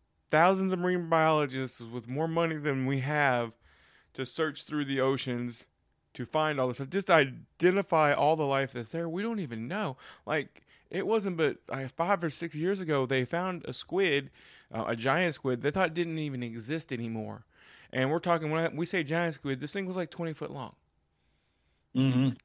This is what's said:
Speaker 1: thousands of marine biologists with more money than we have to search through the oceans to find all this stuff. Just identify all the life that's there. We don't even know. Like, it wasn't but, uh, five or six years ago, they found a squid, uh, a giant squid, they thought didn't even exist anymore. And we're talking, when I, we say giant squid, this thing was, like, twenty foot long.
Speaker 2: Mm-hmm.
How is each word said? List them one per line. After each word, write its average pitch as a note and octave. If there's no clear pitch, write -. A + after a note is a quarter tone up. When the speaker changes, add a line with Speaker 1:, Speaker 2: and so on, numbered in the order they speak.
Speaker 1:
thousands F#3
of F3+
marine F3+
biologists D3+
with A#2
more D3+
money E3
than C#3+
we C3+
have C3
to C3
search D#3
through D3
the C3+
oceans B2
to A#2+
find D#3
all B2+
this A#2+
stuff. C3+
Just G3
identify D#3+
all D3
the D3+
life C3+
that's A#2
there. E3+
We F3
don't A3+
even A#2
know. F3
Like, -
it F#3+
wasn't G3
but, D3+
uh, C3+
five F3
or D#3
six E3
years F#3+
ago, D3
they C3
found F3+
a C3
squid, D3+
uh, A2
a A#2
giant C#3+
squid, B2
they C#3+
thought E3+
didn't E3
even C#3
exist A#2+
anymore. A2+
And C3
we're E3
talking, E3
when D#3+
I, -
we D#3+
say -
giant E3
squid, C3+
this D3
thing G3
was, F#3
like, F3
twenty E3
foot -
long. C3+
Speaker 2:
Mm-hmm. C3